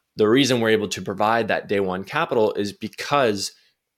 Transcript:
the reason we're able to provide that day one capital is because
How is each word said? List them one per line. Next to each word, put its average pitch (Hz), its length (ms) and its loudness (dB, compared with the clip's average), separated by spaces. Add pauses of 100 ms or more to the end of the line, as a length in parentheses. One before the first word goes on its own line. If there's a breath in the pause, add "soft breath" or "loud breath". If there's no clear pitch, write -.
(160)
the 107 120 4
reason 127 320 4
we're 113 100 2
able 104 180 2
to - 140 -8
provide 104 440 0
that 87 220 -4
day 101 100 0
one 92 240 -2
capital 127 520 0
is 101 180 -4
because 110 800 -2 (460 soft breath)